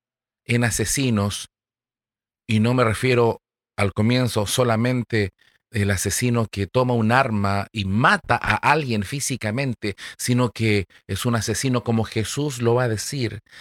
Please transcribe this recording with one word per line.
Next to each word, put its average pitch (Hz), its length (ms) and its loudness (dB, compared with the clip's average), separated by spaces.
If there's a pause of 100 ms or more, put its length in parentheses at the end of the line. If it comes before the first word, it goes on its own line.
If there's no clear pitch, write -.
(440)
en 120 220 2
asesinos, 110 800 0 (1000)
y 110 140 2
no 117 140 2
me 127 100 2
refiero 120 580 2 (360)
al 101 160 0
comienzo 117 520 2
solamente 117 840 0 (400)
del 101 180 0
asesino 113 640 0
que 98 160 -4
toma 127 260 0
un 113 200 2
arma 101 580 0
y 104 140 -4
mata 120 500 2
a 107 220 0
alguien 127 460 0
físicamente, 120 920 -4 (220)
sino 123 340 2
que 107 360 0 (200)
es 98 180 -4
un 120 100 2
asesino 117 500 -2
como 117 180 2
Jesús 123 580 -4
lo 117 120 4
va 123 100 2
a 123 60 0
decir, 110 500 -4 (220)